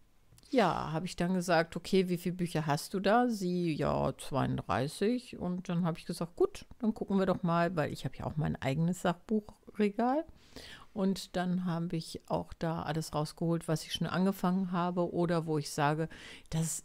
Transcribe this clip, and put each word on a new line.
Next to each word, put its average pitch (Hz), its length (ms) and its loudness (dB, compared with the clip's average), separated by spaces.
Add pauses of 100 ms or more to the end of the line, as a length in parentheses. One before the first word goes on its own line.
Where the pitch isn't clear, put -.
(500)
ja, 175 420 2
hab 160 120 -2
ich - 120 -8
dann 180 180 0
gesagt, 170 420 4
„Okay, 185 320 2
wie 175 80 0
viele 175 180 -4
Bücher 165 320 -2
hast 147 280 0
du 190 60 -2
da?“ 233 280 4
Sie, 180 460 0
„Ja, 143 420 2
zweiunddreißig.“ 135 1200 -2
Und 180 300 -4
dann 175 160 0
hab 165 140 0
ich - 80 -14
gesagt, 170 300 -6
„Gut, - 300 0 (120)
dann 214 160 0
gucken - 240 0
wir 190 80 4
doch 185 160 2
mal“, 170 340 2
weil 147 160 0
ich - 120 -8
hab - 140 -6
ja - 80 -6
auch 156 100 -4
mein 156 240 0
eigenes 160 420 0
Sachbuchregal. 214 1200 0 (720)
Und 190 420 -2
dann 180 280 0
hab 170 280 -2
ich - 340 -6
auch 165 280 -2
da 165 280 -2
alles 156 320 -4
rausgeholt, 165 540 -2
was 160 160 0
ich - 80 -8
schon - 140 -2
angefangen 185 640 0
habe 175 400 0
oder 170 340 2
wo 156 120 0
ich 147 120 -4
sage, 151 380 2 (420)
„Das 160 340 -2